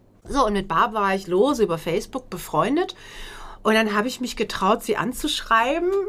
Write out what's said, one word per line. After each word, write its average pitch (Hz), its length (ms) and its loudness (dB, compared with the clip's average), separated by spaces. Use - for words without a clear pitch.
So, 254 160 2
und 214 100 2
mit 196 140 -2
Barb 202 280 2
war 196 180 2
ich 190 140 -4
lose 233 340 2
über 170 160 2
Facebook 196 540 -4
befreundet. 226 640 0
Und 220 140 4
dann 220 180 2
habe 208 140 2
ich 254 140 -8
mich 240 140 -6
getraut, 208 460 0
sie - 160 -2
anzuschreiben, 269 920 0